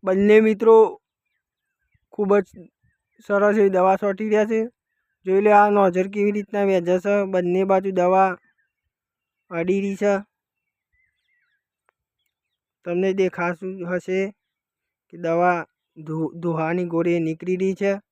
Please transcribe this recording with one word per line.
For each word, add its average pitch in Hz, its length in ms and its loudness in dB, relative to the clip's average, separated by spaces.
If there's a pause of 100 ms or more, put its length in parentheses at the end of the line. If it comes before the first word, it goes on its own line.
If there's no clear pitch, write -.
બંને 202 360 4
મિત્રો 220 600 4 (1080)
ખૂબ 202 260 0
જ 196 60 -2 (840)
સરસ 208 320 2
એવી 196 120 4
દવા 185 260 2
સોટી 202 320 -4
રહ્યા 208 160 2
છે. 220 220 -4 (580)
જોઈ 190 160 0
લે 208 120 4
આ 208 180 6
નોઝર 196 380 2
કેવી 202 240 -2
રીતના 202 320 -4
વેચે 180 340 0
છે, 202 260 -2
બંને 185 400 -2
બાજુ 190 260 0
દવા 185 480 0 (1120)
અડી 180 300 -2
રહી 196 160 -6
છે. 202 220 0 (2750)
તમને 180 280 -2
દેખાતું 185 840 -4
હશે 190 340 -6 (800)
કે 170 100 -20
દવા 170 480 -2 (300)
ધુ-, 156 440 -8
ધુહાની 165 440 -4
ગોળીએ 170 340 -2
નીકળી 165 380 -4
રહી 190 180 -2
છે. 196 260 -4 (120)